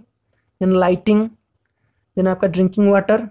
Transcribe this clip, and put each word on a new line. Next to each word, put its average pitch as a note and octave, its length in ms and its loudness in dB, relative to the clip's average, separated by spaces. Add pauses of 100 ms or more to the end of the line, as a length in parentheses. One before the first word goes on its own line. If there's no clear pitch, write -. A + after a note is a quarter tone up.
(640)
then F#3 120 0
lighting, F#3 460 0 (960)
then F#3 100 0
आपका F#3 200 -2
ड्रिंकिंग F#3+ 440 0
वाटर। G3 260 0 (140)